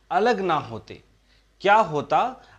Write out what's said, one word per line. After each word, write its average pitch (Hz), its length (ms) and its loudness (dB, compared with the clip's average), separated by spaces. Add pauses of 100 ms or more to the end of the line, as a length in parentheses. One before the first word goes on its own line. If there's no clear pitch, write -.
(100)
अलग 196 300 0
ना 180 140 -2
होते, 113 480 -10 (580)
क्या 202 140 4
होता 180 720 0 (140)